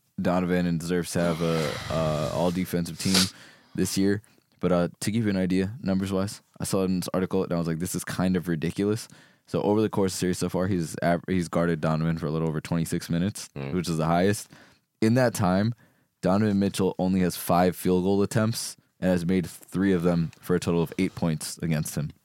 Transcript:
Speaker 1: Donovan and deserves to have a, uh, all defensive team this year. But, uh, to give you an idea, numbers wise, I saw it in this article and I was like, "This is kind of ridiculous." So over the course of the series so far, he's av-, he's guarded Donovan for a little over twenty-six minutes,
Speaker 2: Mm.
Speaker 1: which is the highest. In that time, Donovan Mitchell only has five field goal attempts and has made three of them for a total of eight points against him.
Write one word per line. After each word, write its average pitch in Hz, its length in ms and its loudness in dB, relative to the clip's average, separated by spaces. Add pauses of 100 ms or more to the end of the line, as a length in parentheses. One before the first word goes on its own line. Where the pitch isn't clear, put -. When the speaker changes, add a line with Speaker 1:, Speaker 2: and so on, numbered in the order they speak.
(200)
Speaker 1:
Donovan 90 460 2
and 85 140 0
deserves 85 320 -4
to 90 80 -2
have 85 240 0
a, 80 280 0 (200)
uh, 78 420 -2
all 87 160 0
defensive 87 480 -4
team 95 160 0 (640)
this 92 240 0
year. 101 240 2 (380)
But, 87 100 2
uh, 87 160 4 (140)
to 104 100 -2
give 113 140 0
you 104 40 2
an 95 80 0
idea, 92 360 0 (100)
numbers 95 280 0
wise, 95 300 -2 (180)
I - 40 -8
saw 98 180 0
it 95 40 2
in 92 160 0
this - 120 -8
article 92 300 0
and - 100 -4
I 85 60 0
was 82 80 -2
like, 80 100 -2
"This 87 160 -4
is 87 100 -6
kind 92 320 0
of 87 120 -2
ridiculous." 87 600 -2 (380)
So - 160 -2
over 104 180 2
the 107 100 2
course 95 240 0
of - 20 -8
the - 60 -8
series 90 180 0
so 90 100 -2
far, 90 160 0
he's 90 380 -2
av-, 85 240 2
he's 90 220 0
guarded 85 320 0
Donovan 80 360 0
for 82 80 -6
a 73 60 -2
little 80 160 -2
over 78 120 -4
twenty-six 82 520 -4
minutes, 87 440 -2
Speaker 2:
Mm. 69 200 -6
Speaker 1:
which 87 120 -2
is 82 100 -2
the 78 100 0
highest. 90 420 2 (520)
In 110 140 4
that 127 200 2
time, 101 400 2 (460)
Donovan 101 360 4
Mitchell 98 400 2
only 92 220 2
has 90 160 2
five 90 400 4
field 90 300 2
goal 98 180 2
attempts 110 540 -2 (240)
and 92 100 2
has 87 140 2
made 92 200 2
three - 460 -2
of 90 120 2
them 85 360 2
for - 160 -2
a 87 40 2
total 85 220 2
of 78 160 -2
eight 92 160 0
points - 480 -4
against 80 340 -2
him. 73 160 -4 (140)